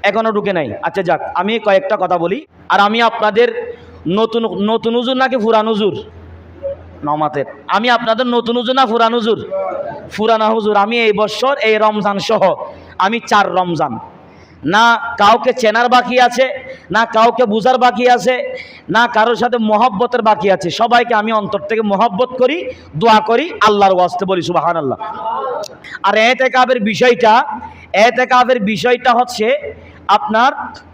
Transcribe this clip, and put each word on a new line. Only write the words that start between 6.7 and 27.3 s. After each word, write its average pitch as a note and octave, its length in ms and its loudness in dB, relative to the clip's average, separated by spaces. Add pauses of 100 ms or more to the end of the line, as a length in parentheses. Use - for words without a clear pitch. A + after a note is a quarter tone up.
নমাতের। D3 400 -4 (240)
আমি G#3+ 220 0
আপনাদের A#3 360 0
নতুন A#3+ 300 -2
হুজুর B3 180 -2
না C4 120 2
পুরান A3+ 280 0
হুজুর? A3 360 -2 (680)
পুরানা A3 320 0
হুজুর। G#3+ 280 0
আমি A3 240 0
এই A3 120 2
বছর G#3+ 500 0
এই A3 160 2
রমজান G#3 400 0
সহ F#3 360 2 (440)
আমি A3 280 0
চার G3+ 260 2
রমজান, D#3+ 460 -2 (680)
না G#3+ 540 2
কাউকে A3 340 4
চেনার A3+ 360 0
বাকি B3 320 2
আছে, B3 280 2 (420)
না G#3+ 140 2
কাউকে A3+ 420 2
বুঝার A3+ 320 2
বাকি B3 300 2
আছে, B3 460 0 (360)
না A3+ 160 2
কারোর A3 300 2
সাথে A#3+ 220 -2
মহব্বতের A3+ 640 0
বাকি G3+ 280 2
আছে। F3 200 0
সবাইকে A#3+ 440 0
আমি G#3+ 180 0
অন্তর G3+ 280 -2
থেকে A3 220 -4
মহব্বত G#3+ 460 0 (100)
করি, C#4+ 260 0 (320)
দোয়া G#3+ 240 4
করি, A#3+ 300 0 (160)
আল্লাহর G3+ 280 4
ওয়াস্তে F3+ 300 0
বলি F#3 180 -2
সুবহানাল্লাহ। D#3 560 -2 (1040)
আর G3+ 140 2
এতেকাফের B3+ 640 2
বিষয়টা, A#3 640 4 (480)